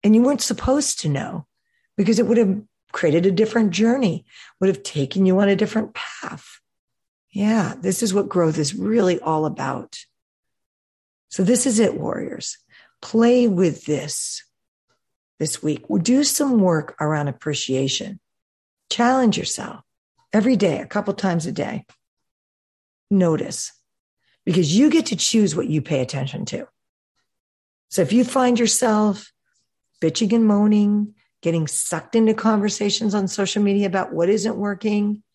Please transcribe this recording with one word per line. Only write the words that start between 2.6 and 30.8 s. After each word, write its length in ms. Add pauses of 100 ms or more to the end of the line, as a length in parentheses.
created 300
a 40
different 420
journey, 520 (340)
would 100
have 140
taken 440
you 120
on 120
a 40
different 380
path. 680 (720)
Yeah, 480
this 240
is 120
what 160
growth 260
is 180
really 460
all 240
about. 540 (1300)
So 140
this 240
is 120
it, 220
warriors. 560 (460)
Play 460
with 360
this 580 (960)
this 240
week. 220 (160)
Do 240
some 340
work 400
around 300
appreciation. 880 (720)
Challenge 480
yourself 460 (500)
every 240
day, 220
a 80
couple 260
times 320
a 80
day. 320 (1300)
Notice, 640 (720)
because 280
you 140
get 180
to 100
choose 380
what 140
you 140
pay 180
attention 460
to. 200 (1200)
So 100
if 140
you 100
find 340
yourself 720 (680)
bitching 320
and 140
moaning, 680 (280)